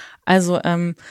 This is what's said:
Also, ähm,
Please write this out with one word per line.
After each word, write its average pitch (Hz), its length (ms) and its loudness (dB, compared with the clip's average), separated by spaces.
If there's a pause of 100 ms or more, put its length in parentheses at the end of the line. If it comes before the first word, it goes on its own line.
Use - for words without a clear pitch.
(240)
Also, 180 400 2
ähm, 170 300 -2 (160)